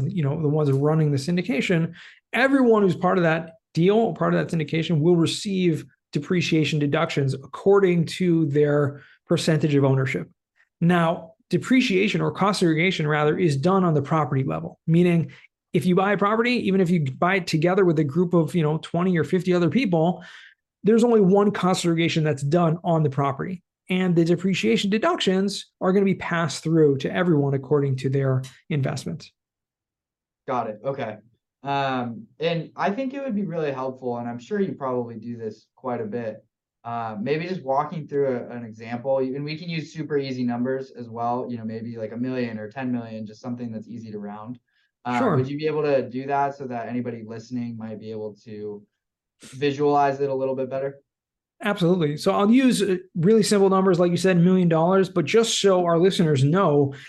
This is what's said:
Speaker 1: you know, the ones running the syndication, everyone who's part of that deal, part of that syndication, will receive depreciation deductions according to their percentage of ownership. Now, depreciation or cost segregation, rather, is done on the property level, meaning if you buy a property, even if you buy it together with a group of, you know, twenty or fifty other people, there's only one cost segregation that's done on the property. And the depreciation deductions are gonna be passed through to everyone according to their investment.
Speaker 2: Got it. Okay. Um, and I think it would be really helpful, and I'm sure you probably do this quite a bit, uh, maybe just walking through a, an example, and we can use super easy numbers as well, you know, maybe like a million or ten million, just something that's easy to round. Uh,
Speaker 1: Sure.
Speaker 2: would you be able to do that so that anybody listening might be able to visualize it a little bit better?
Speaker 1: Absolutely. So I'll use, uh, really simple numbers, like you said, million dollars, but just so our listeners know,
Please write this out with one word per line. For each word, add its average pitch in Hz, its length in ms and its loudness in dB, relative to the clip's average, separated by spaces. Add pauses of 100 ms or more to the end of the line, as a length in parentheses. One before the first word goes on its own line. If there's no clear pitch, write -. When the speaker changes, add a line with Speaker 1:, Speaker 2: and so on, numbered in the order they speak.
Speaker 1:
you 180 160 -4
know, 143 180 -2
the 151 80 0
ones 151 220 0
running 147 400 2
the 143 60 0
syndication, 175 800 -2 (380)
everyone 247 500 4
who's 185 120 2
part 185 240 0
of 175 60 2
that 165 300 0 (180)
deal, 190 420 2
part 170 200 0
of 175 40 2
that 165 180 -2
syndication, 160 440 0
will 175 160 4
receive 165 680 0 (280)
depreciation 156 640 0
deductions 147 560 0
according 185 720 2
to 170 420 0
their 143 560 2 (240)
percentage 160 480 2
of 139 100 4
ownership. 135 460 0 (500)
Now, 170 520 2 (180)
depreciation 190 680 2
or 156 100 0
cost 185 300 -2
segregation, 170 460 2
rather, 151 300 2
is 160 200 2
done 180 260 2
on 170 120 2
the 143 80 2
property 139 420 0
level, 156 420 -8
meaning 170 460 2 (400)
if 143 120 0
you 180 120 4
buy 196 160 2
a 202 40 2
property, 220 360 0 (160)
even 190 120 2
if 180 80 2
you 170 160 2 (140)
buy 180 180 2
it 175 120 -4
together 175 360 2
with 165 140 2
a 160 60 2
group 170 280 -2
of, 165 220 2
you 175 80 2
know, 151 160 0
twenty 175 400 -2
or 151 60 2
fifty 180 280 0
other 175 160 2
people, 175 540 0 (600)
there's 220 180 4
only 233 180 6
one 202 300 6
cost 180 320 0
segregation 165 400 0
that's 147 200 0
done 170 420 2
on 165 180 2
the 147 80 2
property. 143 520 -4 (280)
And 185 240 2
the 165 100 4
depreciation 196 680 0
deductions 202 760 0 (140)
are 185 120 2
gonna 196 120 4
be 190 100 2
passed - 480 -4
through 156 360 4
to - 140 -6
everyone 156 420 2
according 139 420 0
to 135 120 -4
their 131 340 0 (280)
investment. 147 600 -4 (1160)
Speaker 2:
Got 117 220 -4
it. 104 160 -12
Okay. 123 320 -6 (480)
Um, 131 640 -4 (120)
and 160 380 -4
I 170 140 -2
think 254 240 -4
it 277 100 -8
would 254 100 -4
be 202 100 -2
really 160 280 -4
helpful, 127 460 -6
and 120 100 -8
I'm 120 100 -10
sure 208 220 -6
you 156 140 -2
probably 123 420 -6
do 113 220 -12
this 110 360 -12
quite 120 280 -8
a - 20 -6
bit, 110 400 -10 (400)
uh, 113 340 -8
maybe 151 300 -4
just 175 140 -8
walking 139 440 -4
through 143 220 -2
a, 120 220 -4
an 120 140 -12
example, 117 540 -6
and 131 240 -4
we 151 140 -8
can 170 140 -12
use 156 220 -8
super 147 260 -4
easy 127 260 -4
numbers 127 480 -4
as 120 160 -16
well, 120 400 -6
you 120 80 -8
know, 113 80 -12
maybe 113 320 -10
like 110 160 -10
a 117 40 -12
million 123 420 -6
or 107 120 -10
ten 127 220 -8
million, 110 340 -8
just 104 140 -18
something 120 320 -10
that's 107 160 -12
easy 113 240 -14
to 104 80 -12
round. 107 400 -14 (460)
Uh, 123 120 -2
Speaker 1:
Sure. 180 180 2
Speaker 2:
would 127 120 0
you 143 100 -8
be 151 80 -4
able 151 160 -2
to 135 260 0
do 127 180 -8
that 139 280 -2
so 135 120 -14
that 117 220 -8
anybody 120 380 -8
listening 117 500 -10
might 110 240 -12
be 110 100 -14
able 107 240 -10 (100)
to 104 380 -12 (600)
visualize 143 800 0
it 139 100 -2
a 135 40 -2
little 135 200 -2
bit 123 160 -6
better? 135 280 -6 (640)
Speaker 1:
Absolutely. 180 540 0
So 190 160 0
I'll 202 180 2
use, 240 300 4
uh, 190 160 0 (180)
really 202 280 4
simple 196 260 4
numbers, 190 320 4
like 175 100 4
you 175 60 0
said, 180 220 4
million 180 300 6
dollars, 180 420 4
but 175 160 0
just 226 340 2
so 185 240 4
our 165 140 2
listeners 165 440 2
know, 143 520 4 (140)